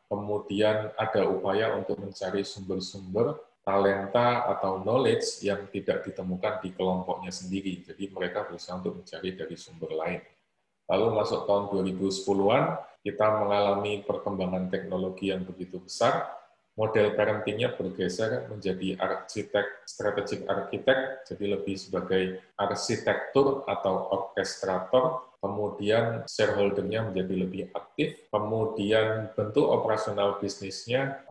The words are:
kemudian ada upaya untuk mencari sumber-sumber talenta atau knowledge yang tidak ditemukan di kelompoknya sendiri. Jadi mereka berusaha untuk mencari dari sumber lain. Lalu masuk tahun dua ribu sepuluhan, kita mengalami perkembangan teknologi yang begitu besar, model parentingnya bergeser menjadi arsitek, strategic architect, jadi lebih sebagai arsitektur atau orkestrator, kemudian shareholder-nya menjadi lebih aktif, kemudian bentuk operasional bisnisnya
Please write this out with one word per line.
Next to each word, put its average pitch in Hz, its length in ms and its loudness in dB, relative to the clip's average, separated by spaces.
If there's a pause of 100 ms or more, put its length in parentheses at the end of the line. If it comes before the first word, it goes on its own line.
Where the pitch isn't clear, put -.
(120)
kemudian 104 880 0
ada 107 240 2
upaya 98 480 2
untuk - 320 -2
mencari 98 400 -2
sumber-sumber 95 1040 -2 (120)
talenta 98 880 4
atau 95 320 0
knowledge 113 640 2
yang 101 240 -2
tidak - 320 -2
ditemukan 92 640 -4
di 92 100 -6
kelompoknya 92 560 -2
sendiri. 92 560 -6
Jadi 98 240 -10
mereka 92 400 -4
berusaha 90 320 -10
untuk 87 160 -4
mencari 87 400 -8
dari 82 160 -8
sumber 82 400 -10
lain. 82 280 -2 (680)
Lalu 98 240 4
masuk 107 320 0
tahun 101 240 2
dua 95 160 0
ribu 95 240 0
sepuluhan, 104 720 2 (240)
kita 107 240 2 (160)
mengalami 101 560 2
perkembangan 92 720 -2
teknologi 92 560 -2
yang 92 160 -2
begitu 90 320 -10
besar, - 560 0 (400)
model 107 400 4
parentingnya 107 640 0
bergeser 104 720 -2
menjadi 92 480 -4
arsitek, - 880 -2
strategic 101 640 -4
architect, - 800 0
jadi 95 160 -6 (140)
lebih 98 180 -4
sebagai 92 640 0 (160)
arsitektur 104 1120 2
atau 98 400 0
orkestrator, 98 1200 0 (100)
kemudian 104 880 0
shareholder-nya 101 800 2
menjadi 92 280 -2
lebih 92 360 -2
aktif, - 560 -4
kemudian 110 1120 2
bentuk 113 320 4
operasional 101 640 2
bisnisnya 113 960 -4